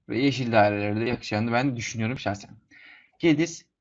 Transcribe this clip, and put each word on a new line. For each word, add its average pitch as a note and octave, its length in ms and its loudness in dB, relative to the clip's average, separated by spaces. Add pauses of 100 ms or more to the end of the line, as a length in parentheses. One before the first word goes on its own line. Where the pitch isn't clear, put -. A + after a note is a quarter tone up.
ve A2 100 -2
yeşil C3 320 0
dairelere G#2 480 4
de A#2 100 -2
yakışacağını A2+ 420 -2
ben B2+ 240 0
düşünüyorum A2+ 440 -6
şahsen. - 320 -6 (680)
Gediz, E3 460 2 (160)